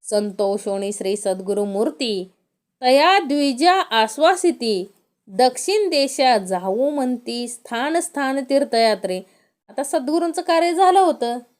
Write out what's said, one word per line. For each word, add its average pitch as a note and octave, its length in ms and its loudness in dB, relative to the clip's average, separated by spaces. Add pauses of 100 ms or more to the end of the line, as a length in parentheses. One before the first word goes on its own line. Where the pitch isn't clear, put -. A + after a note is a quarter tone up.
"संतोषोणी G3+ 880 -4
श्री G3 240 -4
सद्गुरु G3 480 -4
मूर्ती, G3+ 640 -4 (500)
तया C#4+ 380 4
द्विजा C#4+ 540 2
आश्वासिती, A#3+ 1160 0 (360)
दक्षिण B3+ 600 0
देशा C#4 480 2
जाऊ F#3+ 520 -2
म्हणती, B3 580 -4
स्थान C4 520 -4
स्थान C#4 500 -4
तीर्थयात्रे." A3+ 720 0 (480)
आता C4+ 140 -6
सद्गुरूंचं D#4+ 580 -2
कार्य E4+ 320 0
झालं F#4 260 4
होतं. B3 400 0 (200)